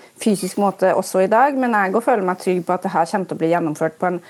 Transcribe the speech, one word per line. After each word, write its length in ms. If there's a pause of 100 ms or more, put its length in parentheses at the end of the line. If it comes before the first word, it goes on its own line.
(220)
fysisk 400
måte 320
også 300
i 20
dag, 320
men 160
jeg 220
går 80
føler 180
meg 160
trygg 240
på 140
at 100
det 60
her 180
kommer 160
til 100
å 40
bli 100
gjennomført 480
på 80
en 240